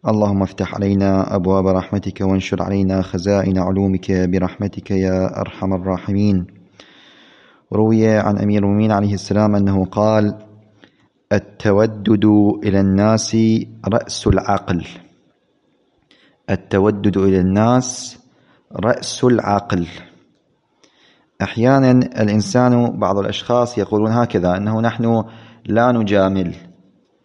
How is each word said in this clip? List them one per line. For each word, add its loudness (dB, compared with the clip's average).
اللهم 2
افتح -4
علينا 0
أبواب 2
رحمتك -4
وانشر -2
علينا 0
خزائن -2
علومك -2
برحمتك -2
يا -2
أرحم -6
الراحمين. -2
روي 2
عن 0
أمير 0
المؤمنين 2
عليه 0
السلام 0
أنه 0
قال: 0
"التودد 0
إلى 0
الناس 2
رأس -4
العقل". -2
التودد 0
إلى 2
الناس 0
رأس -4
العقل. 0
أحيانًا 2
الإنسان، 2
بعض 0
الأشخاص -2
يقولون 0
هكذا، 0
أنه -2
نحن 0
لا 2
نجامل، 0